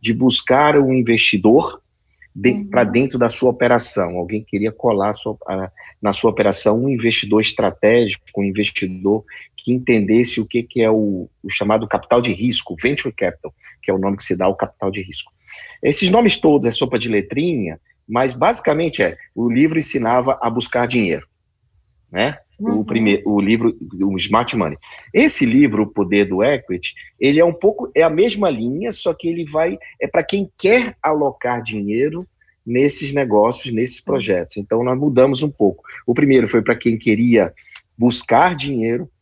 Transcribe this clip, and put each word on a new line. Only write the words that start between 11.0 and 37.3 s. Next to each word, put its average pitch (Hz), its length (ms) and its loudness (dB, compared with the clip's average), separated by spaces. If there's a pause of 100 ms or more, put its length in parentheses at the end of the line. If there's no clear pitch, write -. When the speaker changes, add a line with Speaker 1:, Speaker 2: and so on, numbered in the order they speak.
Speaker 1:
o - 80 -12
chamado 110 380 0
capital - 320 0
de 120 120 -2
risco, 98 480 -4
venture 131 340 -4
capital, - 400 -8 (280)
que - 80 -4
é 95 40 2
o 95 40 -2
nome 98 180 -2
que - 80 -10
se 90 120 -4
dá 92 100 -4
ao 95 100 0
capital - 340 -6
de 101 120 -8
risco. - 300 -14 (500)
Esses 165 280 2
nomes 220 300 4
todos 147 260 4
é 117 60 2
sopa 123 260 -2
de 113 100 -4
letrinha, 113 720 -2 (280)
mas 123 260 0
basicamente 160 680 0
é, 85 140 -2 (180)
o 117 140 -2
livro 156 300 2
ensinava 127 640 0
a 117 80 0
buscar 120 360 -2
dinheiro, 98 400 -2 (840)
né? 117 280 -2 (200)
Speaker 2:
Uhum. 107 220 -2
Speaker 1:
O 107 40 -4
primeiro, 107 440 0
o 104 120 2
livro, 113 360 0 (240)
o 98 160 -2
Smart 110 400 -2
Money. 78 220 -2 (340)
Esse 277 320 2
livro, 113 380 4
O 104 60 0
Poder 101 380 0
do 95 160 -2
Equity, 127 520 -4 (240)
ele 143 220 2
é 170 40 6
um 170 80 2
pouco, 208 440 -2
é 160 60 4
a 165 60 6
mesma 202 400 0
linha, 139 440 -4
só - 200 -4
que 160 140 -8
ele 170 180 -4
vai, 160 320 -4 (240)
é - 60 -4
pra - 160 0
quem 196 340 -4
quer 226 460 2
alocar 135 580 -2
dinheiro 110 600 -4 (440)
nesses 139 480 0
negócios, 120 600 0
nesses 120 240 -4
Speaker 2:
Uhum. - 60 -20
Speaker 1:
projetos. 95 520 -4
Então, 110 280 -2
nós 127 120 -2
mudamos 131 460 2
um 151 80 -2
pouco. 101 320 0 (240)
O 120 80 2
primeiro 135 320 4
foi 113 160 0
pra 117 140 0
quem 117 200 -2
queria 110 560 2 (460)